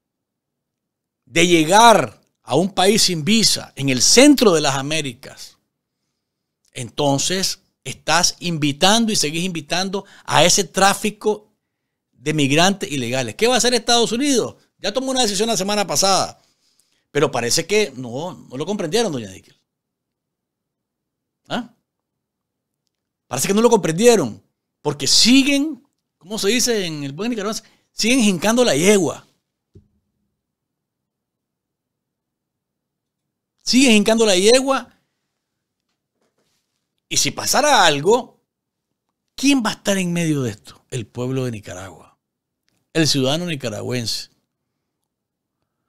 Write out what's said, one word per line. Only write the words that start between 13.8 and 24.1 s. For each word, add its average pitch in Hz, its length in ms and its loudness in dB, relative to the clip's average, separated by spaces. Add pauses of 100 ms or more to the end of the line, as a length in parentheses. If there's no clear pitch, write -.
Unidos? 240 440 -2 (220)
Ya 196 140 -8
tomó 262 180 -4
una 254 120 -2
decisión 208 260 -2
la 233 80 -2
semana 202 300 -2
pasada, 165 540 -2 (680)
pero 151 200 0
parece 120 360 -4
que 202 300 -2
no, 131 360 -10
no - 240 -18
lo 143 80 -8
comprendieron, 196 480 -4
doña 113 180 -8
Nickel. - 260 -20 (1900)
¿Ah? 214 260 -8 (1500)
Parece - 220 -6
que 196 60 0
no 214 80 2
lo 233 80 6
comprendieron, 170 720 2 (380)